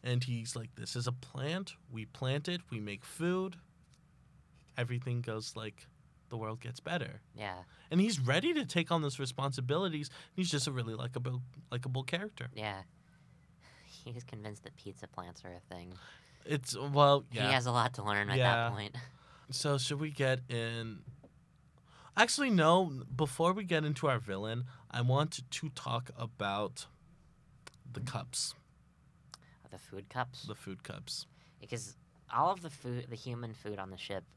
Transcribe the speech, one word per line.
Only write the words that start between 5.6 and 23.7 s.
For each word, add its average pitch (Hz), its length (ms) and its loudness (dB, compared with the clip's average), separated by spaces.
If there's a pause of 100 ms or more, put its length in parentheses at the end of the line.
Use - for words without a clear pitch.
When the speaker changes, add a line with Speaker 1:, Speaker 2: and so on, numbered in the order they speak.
Speaker 1:
the 120 60 -6
world 110 240 -4
gets 120 180 -10
better. - 420 -4 (160)
Speaker 2:
Yeah. 101 160 -4 (380)
Speaker 1:
And 170 100 6
he's 202 180 4
ready 170 360 4
to 269 100 2
take 165 260 0
on 165 120 4
those 143 160 -2
responsibilities. 139 920 0 (240)
He's 185 160 0
just 139 160 2
a 147 60 0
really 113 240 -2
likable, 127 480 -2 (280)
likable 127 320 -2
character. 170 520 -4
Speaker 2:
Yeah. 104 260 -2 (540)
<laughs> - 680 -20
He's 120 180 -10
convinced 107 400 -12
that - 140 -14
pizza 95 300 -12
plants 87 380 -12
are 90 80 -10
a 90 220 -14
thing. 90 180 -12 (520)
Speaker 1:
It's, 135 300 -2
well, 143 560 8
yeah. 107 160 2
Speaker 2:
He 110 60 6
has 123 140 4
a 123 40 2
lot 120 240 4
to 127 80 -6
learn 104 280 2
at 127 60 4
Speaker 1:
Yeah. 123 180 6
Speaker 2:
that 117 180 2
point. 104 280 -6
<laughs> - 40 -12 (480)
Speaker 1:
So 143 240 2
should 139 220 0
we 156 120 -2
get 131 280 2 (100)
in? 113 500 -4 (1160)
Actually, 247 360 6
no. 175 380 8 (240)
Before 156 380 2
we 202 140 -2
get 165 180 2